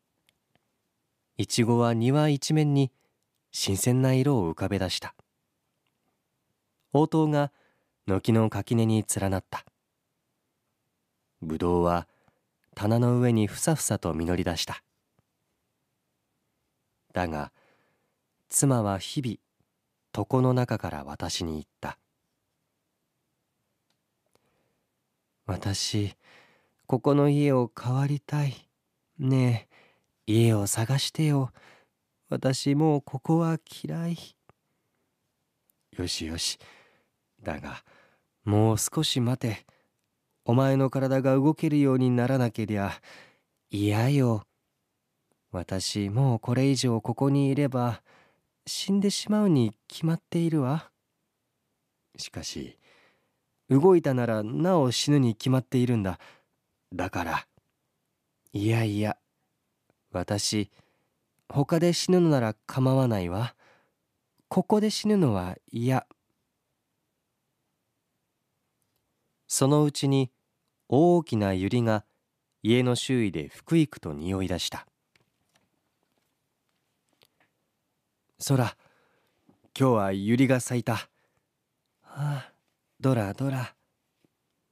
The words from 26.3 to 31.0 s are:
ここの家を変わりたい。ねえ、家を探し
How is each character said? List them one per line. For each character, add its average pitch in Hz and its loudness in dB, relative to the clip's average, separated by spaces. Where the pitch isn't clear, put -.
こ 127 0
こ 143 2
の 143 4
家 143 2
を 123 2
変 123 -4
わ 135 0
り 143 -2
た 147 -4
い。 131 -8
ね 131 0
え、 107 0
家 113 6
を 101 0
探 113 -2
し - -4